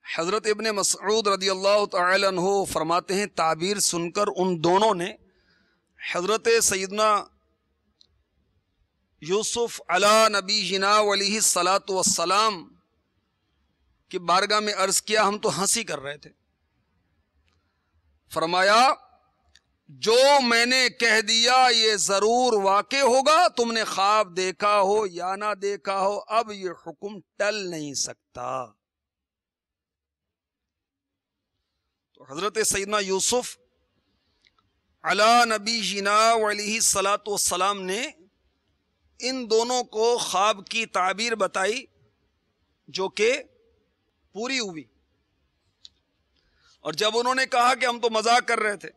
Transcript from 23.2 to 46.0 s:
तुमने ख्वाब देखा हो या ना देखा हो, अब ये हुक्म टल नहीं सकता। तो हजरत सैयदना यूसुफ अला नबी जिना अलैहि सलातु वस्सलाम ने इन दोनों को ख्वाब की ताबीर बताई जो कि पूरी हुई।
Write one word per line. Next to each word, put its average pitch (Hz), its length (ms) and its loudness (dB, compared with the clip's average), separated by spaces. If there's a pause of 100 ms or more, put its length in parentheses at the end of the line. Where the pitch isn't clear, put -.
तुमने 226 360 -2
ख्वाब 196 480 0
देखा 185 420 0
हो 208 300 2
या 180 300 -6
ना 208 200 -4
देखा 196 400 -6
हो, 196 200 0
अब 220 360 -4
ये 190 180 -8 (160)
हुक्म 196 340 -14 (200)
टल 208 160 -2 (140)
नहीं 151 260 -8
सकता। - 540 -10 (3750)
तो 135 160 -20
हजरत 196 340 -6
सैयदना 202 340 -2
यूसुफ 196 580 -2 (1500)
अला 214 420 4
नबी 220 380 -4
जिना 202 340 -2 (140)
अलैहि 208 500 -2
सलातु 202 520 -2
वस्सलाम 190 500 -2
ने 190 180 -4 (1160)
इन 254 280 -6
दोनों 233 380 0
को 214 200 -2 (140)
ख्वाब 196 480 0
की 226 260 -4
ताबीर 196 420 -2
बताई 208 520 -2 (1000)
जो 185 220 -6
कि 220 200 0 (1040)
पूरी 247 220 -6
हुई। 175 280 -8 (2000)